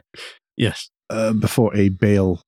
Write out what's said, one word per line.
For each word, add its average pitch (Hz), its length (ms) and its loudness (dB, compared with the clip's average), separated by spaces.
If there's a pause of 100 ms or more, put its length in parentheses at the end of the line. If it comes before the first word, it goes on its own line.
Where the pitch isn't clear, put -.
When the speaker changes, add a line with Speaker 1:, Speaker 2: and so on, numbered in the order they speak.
(560)
Speaker 1:
Yes. - 320 -4 (220)
Speaker 2:
Uh, 110 240 -2
before 107 420 0
a 98 140 4
Bale 95 580 0